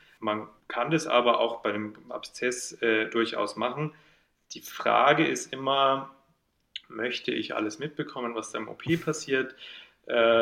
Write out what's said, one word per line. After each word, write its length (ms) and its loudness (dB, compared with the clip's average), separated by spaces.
Man 300 -4
kann 220 -2
das 160 2
aber 320 4
auch 240 0
bei 100 0
einem 220 -6
Abszess, 640 -6
äh, 260 2
durchaus 480 -2
machen. 360 -4
Die 100 -10
Frage 640 4
ist 260 -4
immer, 580 2
möchte 440 -4
ich 220 -6
alles 240 -2
mitbekommen, 560 -8
was 180 -8
da 60 -6
im 100 -8
O 60 -12
P 220 -2
passiert? 580 -4
Äh, 80 -4